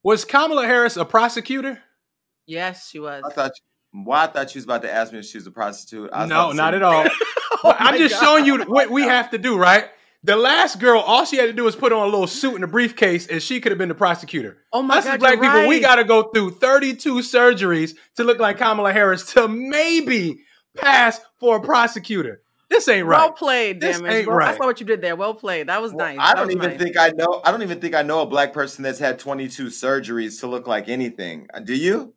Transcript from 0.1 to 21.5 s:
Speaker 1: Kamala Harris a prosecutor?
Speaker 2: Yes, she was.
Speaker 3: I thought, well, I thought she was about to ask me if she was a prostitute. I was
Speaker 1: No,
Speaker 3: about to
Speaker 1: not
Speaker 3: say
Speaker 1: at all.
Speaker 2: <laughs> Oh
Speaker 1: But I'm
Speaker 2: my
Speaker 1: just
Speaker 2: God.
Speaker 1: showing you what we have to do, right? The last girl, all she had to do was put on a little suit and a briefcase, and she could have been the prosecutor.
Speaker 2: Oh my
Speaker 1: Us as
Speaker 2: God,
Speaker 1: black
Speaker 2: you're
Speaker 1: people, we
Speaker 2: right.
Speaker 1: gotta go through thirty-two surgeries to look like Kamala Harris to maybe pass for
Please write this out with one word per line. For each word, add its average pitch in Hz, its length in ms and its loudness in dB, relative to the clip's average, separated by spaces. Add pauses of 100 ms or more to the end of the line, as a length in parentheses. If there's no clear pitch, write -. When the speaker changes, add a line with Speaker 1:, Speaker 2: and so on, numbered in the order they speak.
Speaker 1:
Kamala 294 420 2
Harris 240 300 2
a 170 80 -4
prosecutor? 240 760 -2 (680)
Speaker 2:
Yes, 180 440 -10
she 156 100 -16
was. 143 260 -12
Speaker 3:
I 147 80 -10
thought, 139 180 -4 (420)
well, 104 260 -2
I - 80 2
thought 135 220 -6
she - 80 -16
was 123 80 -16
about 120 160 -4
to 117 100 -8
ask 110 220 -4
me 110 60 -14
if 104 60 -16
she - 120 -18
was 95 100 -18
a 95 40 -20
prostitute. 104 600 -10
I 107 120 -6
was 113 60 -6
Speaker 1:
No, 156 60 -2
Speaker 3:
about 165 160 2
to 143 60 -4
Speaker 1:
not 160 160 0
Speaker 3:
say - 20 -2
Speaker 1:
at 196 80 0
all. 160 300 4
Speaker 2:
<laughs> - 40 -6 (480)
Oh - 40 8
Speaker 1:
But - 100 4
I'm 254 140 4
Speaker 2:
my - 40 0
Speaker 1:
just 285 180 2
Speaker 2:
God. 208 100 0
Speaker 1:
showing 302 200 6
you 269 180 2
what 233 280 2
we 277 120 0
have 247 280 0
to 233 60 -4
do, 220 200 -2
right? 185 280 6 (400)
The 202 100 4
last 269 460 2
girl, 233 180 6
all 220 240 2
she 294 140 -4
had 247 80 2
to 233 80 -4
do 240 100 -4
was 220 140 0
put 240 160 2
on 220 80 2
a 202 100 0
little 196 160 0
suit 254 280 -4
and 185 100 -6
a - 20 -12
briefcase, 190 600 0
and 165 140 -6
she 247 200 -6
could 226 100 -2
have 180 80 -4
been 185 80 -2
the 165 80 -6
prosecutor. 160 640 -4 (160)
Speaker 2:
Oh 240 80 0
my 269 160 2
Speaker 1:
Us 381 80 0
as 262 60 -2
Speaker 2:
God, 269 80 -2
Speaker 1:
black 254 160 6
Speaker 2:
you're 233 80 0
Speaker 1:
people, 277 260 4
we 311 60 4
Speaker 2:
right. 247 60 0
Speaker 1:
gotta 247 220 6
go 220 200 4
through 214 320 -2
thirty-two 269 640 2
surgeries 196 760 2 (220)
to 233 80 -2
look 233 140 2
like 202 180 0
Kamala 208 340 0
Harris 190 440 0
to 233 120 6
maybe 262 960 -2 (340)
pass 247 460 2 (180)
for 233 160 2